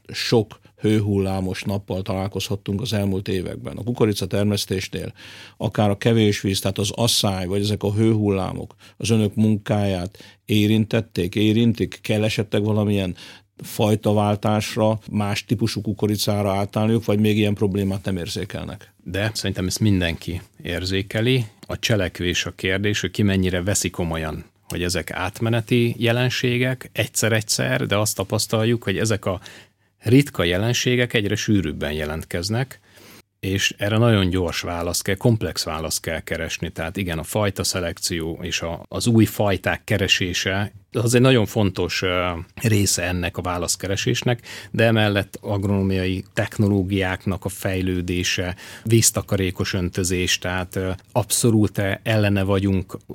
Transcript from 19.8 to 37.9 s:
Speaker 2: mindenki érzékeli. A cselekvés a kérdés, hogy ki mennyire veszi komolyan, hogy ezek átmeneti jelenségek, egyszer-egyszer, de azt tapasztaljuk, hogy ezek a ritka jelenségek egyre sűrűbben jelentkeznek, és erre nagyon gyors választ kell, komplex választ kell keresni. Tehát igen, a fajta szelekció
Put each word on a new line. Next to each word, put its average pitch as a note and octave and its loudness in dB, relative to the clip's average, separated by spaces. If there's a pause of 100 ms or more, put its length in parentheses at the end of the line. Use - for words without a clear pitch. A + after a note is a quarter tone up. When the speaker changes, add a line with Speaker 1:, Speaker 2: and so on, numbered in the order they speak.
Speaker 2:
mindenki F2+ 0 (220)
érzékeli. G2 0 (220)
A - -8
cselekvés F2+ 0
a F2+ -4
kérdés, G2 0
hogy F#2 -4
ki - 0
mennyire F#2 2
veszi F#2+ -2
komolyan, D#2+ -4 (240)
hogy F2 -6
ezek F2 -4
átmeneti A#2 0
jelenségek, B2 0
egyszer-egyszer, B2 0
de G2+ 0
azt G#2 0
tapasztaljuk, A2 0
hogy F#2+ 0
ezek G#2+ 0
a F2+ -2 (580)
ritka B2+ 4
jelenségek A#2 2
egyre G#2 0
sűrűbben D#2 0
jelentkeznek, E2+ -4 (600)
és F#2+ -2
erre G#2+ 0
nagyon A2 4
gyors F2 -2
választ E2+ -4
kell, G2 -4
komplex A2 0
választ D#2+ -4
kell D#2+ -6
keresni. D#2+ -6
Tehát E2 -8
igen, F2 -4
a D#2 -6
fajta G2+ -2
szelekció E2 -4